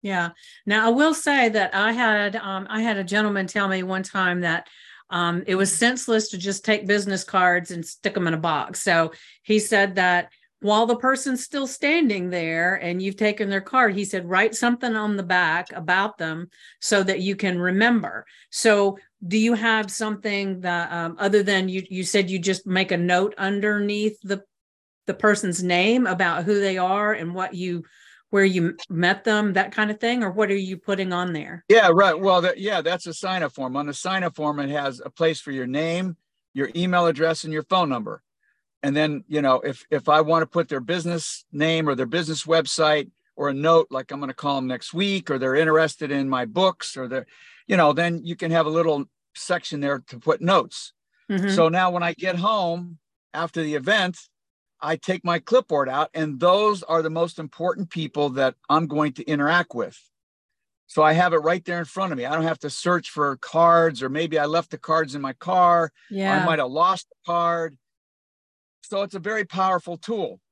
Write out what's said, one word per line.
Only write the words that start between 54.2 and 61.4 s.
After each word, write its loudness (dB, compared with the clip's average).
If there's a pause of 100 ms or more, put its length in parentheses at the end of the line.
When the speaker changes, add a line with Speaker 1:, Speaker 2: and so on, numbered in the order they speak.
Speaker 2:
I -2
take -6
my 0
clipboard 2
out, -2
and -4
those 4
are 0
the -2
most -4
important -4
people -2
that 0 (140)
I'm 2
going -2
to -14
interact 0
with. -6 (880)
So 0
I 6
have 4
it 4
right 0